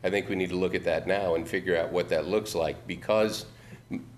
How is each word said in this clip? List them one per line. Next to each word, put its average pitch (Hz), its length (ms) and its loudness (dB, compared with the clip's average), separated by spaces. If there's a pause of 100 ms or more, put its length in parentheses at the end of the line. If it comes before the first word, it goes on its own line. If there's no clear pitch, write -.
I 92 60 2
think 95 200 0
we 101 60 0
need 92 140 0
to 90 60 -2
look 92 200 2
at 87 100 0
that 82 220 2
now 95 280 2
and 80 120 -2
figure 90 280 0
out 82 160 0
what 85 180 0
that 78 180 2
looks 104 280 0
like, 78 320 -2
because 107 580 0 (460)
m-, - 140 -8 (120)